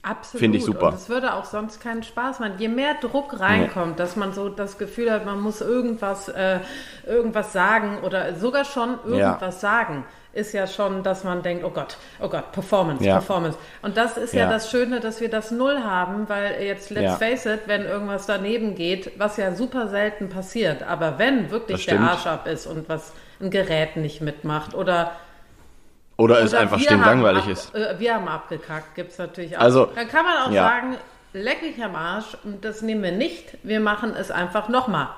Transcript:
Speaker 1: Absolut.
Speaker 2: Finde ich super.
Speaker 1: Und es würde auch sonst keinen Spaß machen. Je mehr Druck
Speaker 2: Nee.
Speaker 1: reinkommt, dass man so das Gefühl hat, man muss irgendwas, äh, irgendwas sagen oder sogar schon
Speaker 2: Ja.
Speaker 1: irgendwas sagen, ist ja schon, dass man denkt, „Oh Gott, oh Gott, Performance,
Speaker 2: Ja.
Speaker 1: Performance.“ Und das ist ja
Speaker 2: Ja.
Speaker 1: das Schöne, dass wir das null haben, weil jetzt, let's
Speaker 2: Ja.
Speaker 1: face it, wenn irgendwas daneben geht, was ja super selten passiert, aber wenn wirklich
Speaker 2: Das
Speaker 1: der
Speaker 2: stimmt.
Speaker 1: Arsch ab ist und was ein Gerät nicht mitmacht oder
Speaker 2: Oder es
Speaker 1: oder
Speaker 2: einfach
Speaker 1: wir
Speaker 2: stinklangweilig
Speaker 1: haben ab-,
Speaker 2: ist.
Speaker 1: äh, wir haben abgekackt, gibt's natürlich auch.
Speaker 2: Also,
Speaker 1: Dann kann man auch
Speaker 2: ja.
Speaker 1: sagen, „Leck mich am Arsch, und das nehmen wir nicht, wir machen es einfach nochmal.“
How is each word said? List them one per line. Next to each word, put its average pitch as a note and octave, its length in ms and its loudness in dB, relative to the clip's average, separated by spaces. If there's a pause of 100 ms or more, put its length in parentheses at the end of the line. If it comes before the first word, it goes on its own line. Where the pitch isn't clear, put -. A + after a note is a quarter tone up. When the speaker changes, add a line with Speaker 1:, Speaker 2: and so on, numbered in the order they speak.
Speaker 1:
Absolut. A3 360 -8
Speaker 2:
Finde G#2+ 180 6
ich - 60 0
super. - 240 4
Speaker 1:
Und - 60 2
es - 140 -14
würde B3 260 -2
auch - 100 -6
sonst G#3+ 360 -8
keinen A3+ 220 -8
Spaß B3+ 380 -6
machen. G#3 180 -4
Je A3 100 -2
mehr C4+ 320 0
Druck C4+ 340 -2
Speaker 2:
Nee. G#3 40 -10
Speaker 1:
reinkommt, F#3+ 640 2
dass F3 160 -2
man G3 160 -2
so G3 160 -6
das G3 300 -8
Gefühl A3 340 -2
hat, G3 120 0
man G3+ 160 -4
muss G#3 200 -4
irgendwas, A3 680 -2
äh, F#3+ 300 0 (480)
irgendwas A3 460 0
sagen G3+ 500 2
oder F3+ 320 -2
sogar B3+ 300 0
schon A#3+ 340 -2 (140)
Speaker 2:
Ja. G3 220 4
Speaker 1:
irgendwas F#3 260 -6
sagen, G3+ 440 0 (300)
ist G#3 200 -4
ja F#3+ 120 0
schon, F#3+ 380 -2
dass F#3+ 200 -2
man F3+ 180 -2
denkt, F3 200 -2
„Oh E3+ 80 -4
Gott, D3 280 -8 (200)
oh G3+ 100 -4
Gott, D3+ 240 -6
Performance, E3+ 520 0
Speaker 2:
Ja. G3 120 6
Speaker 1:
Performance.“ F3+ 420 0 (240)
Und G3+ 160 -4
das A#3 180 2
ist A#3 180 -4
ja F#3+ 120 4
Speaker 2:
Ja. F3+ 40 2
Speaker 1:
das A3 200 0
Schöne, B3 280 2
dass A3 220 -6
wir A#3 80 -2
das A3 240 -4
null C4 320 2
haben, G3 440 0
weil G3+ 340 -2
jetzt, G3 280 -6
let's G#3 140 -2
Speaker 2:
Ja. F#3 120 2
Speaker 1:
face A#3+ 300 0
it, G#3+ 200 0
wenn G3+ 180 0
irgendwas G3+ 420 -4
daneben G#3 480 0
geht, F3 440 -4
was G#3 180 0
ja F#3+ 180 0
super B3 340 -2
selten G3+ 420 -2
passiert, F#3 520 -2
aber D#3+ 360 -2
wenn A3 320 2
wirklich - 340 -4
Speaker 2:
Das - 20 -4
Speaker 1:
der - 100 2
Speaker 2:
stimmt. C#3 140 6
Speaker 1:
Arsch F3 160 0
ab D#3+ 220 -4
ist D#3 180 -6
und D#3 220 -8
was D#3 240 -6 (280)
ein F#3+ 100 -4
Gerät E3 460 0
nicht D#3 260 -4
mitmacht D3+ 520 -4
oder E3+ 380 0 (1040)
Speaker 2:
Oder A2+ 240 8
es G#3+ 120 6
Speaker 1:
oder A#3 80 6
Speaker 2:
einfach G#3 180 4
Speaker 1:
wir C4+ 60 4
Speaker 2:
stinklangweilig A2+ 580 6
Speaker 1:
haben G2 100 -2
ab-, F2+ 60 -2
Speaker 2:
ist. - 160 -14
Speaker 1:
äh, G#3 240 -4
wir A#3 160 0
haben F#3 140 -2
abgekackt, D#3 680 -10
gibt's - 240 -12
natürlich F3 380 -10
auch. - 60 -4
Speaker 2:
Also, B2 320 8
Speaker 1:
Dann A#3 140 -4
kann D#4+ 160 4
man F4 120 2 (100)
auch - 60 0
Speaker 2:
ja. F#3+ 160 6
Speaker 1:
sagen, B3+ 280 0 (360)
„Leck B3 300 -4
mich C#4 220 -8
am F#3 100 -6
Arsch, F3 500 -6
und G#3 200 -12
das G#3+ 180 -8
nehmen A3 200 -2
wir F3 100 0
nicht, - 520 -4
wir G#3+ 160 0
machen G#3 380 0
es - 120 -8
einfach G#3 380 -2
nochmal.“ G#3 500 0